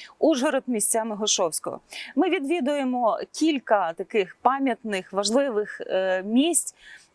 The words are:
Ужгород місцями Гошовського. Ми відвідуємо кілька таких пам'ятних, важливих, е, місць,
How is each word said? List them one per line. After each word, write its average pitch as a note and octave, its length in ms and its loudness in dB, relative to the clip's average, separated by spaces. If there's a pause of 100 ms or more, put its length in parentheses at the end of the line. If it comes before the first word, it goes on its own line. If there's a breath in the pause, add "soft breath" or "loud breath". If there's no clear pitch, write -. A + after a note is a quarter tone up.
(200 loud breath)
Ужгород C4+ 480 2
місцями A3+ 480 0
Гошовського. G3 640 -2 (360 loud breath)
Ми F4 140 2
відвідуємо C4+ 920 0 (120)
кілька A3+ 600 2
таких F#3 480 -2
пам'ятних, A3+ 720 0
важливих, G#3 680 0
е, F#3 420 0
місць, C4 520 0 (400 loud breath)